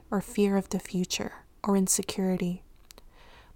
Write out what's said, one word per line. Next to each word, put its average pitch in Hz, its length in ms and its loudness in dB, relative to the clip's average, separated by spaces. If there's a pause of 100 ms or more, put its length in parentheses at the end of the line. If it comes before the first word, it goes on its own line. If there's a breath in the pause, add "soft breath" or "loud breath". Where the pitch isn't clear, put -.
(120)
or 202 100 0
fear 196 360 2
of 190 140 -2
the 190 80 0
future - 680 -4 (180)
or 196 140 2
insecurity. 185 840 0 (920 soft breath)